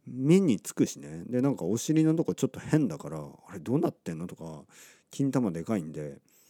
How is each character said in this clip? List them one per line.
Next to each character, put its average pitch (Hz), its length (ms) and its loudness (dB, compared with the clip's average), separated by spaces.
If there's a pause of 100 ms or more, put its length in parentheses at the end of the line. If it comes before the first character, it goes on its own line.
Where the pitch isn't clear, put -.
目 131 340 4
に 139 200 4
つ - 120 -12
く - 140 2
し - 140 -6
ね。 80 260 -12
で、 123 160 0
な 143 60 4
ん 131 80 0
か - 80 -6
お 101 120 0
尻 156 280 2
の 160 100 4
と 160 100 0
こ - 100 -2
ち - 100 -4
ょ - 20 4
っ - 40 2
と 101 100 -14
変 151 260 2
だ - 100 -4
か 73 140 -10
ら、 78 80 -6 (300)
「あ - 40 -18
れ 190 60 -10
ど 123 160 -2
う 165 60 2
な 330 80 2
っ - 40 -4
て - 200 -10
ん 80 60 -8
の？」 87 100 -8
と - 80 -16
か、 80 280 -12 (460)
金 139 220 0
玉 123 180 2
で 82 140 -4
か 113 120 0
い 87 60 0
ん 78 100 -10
で、 73 280 -10 (300)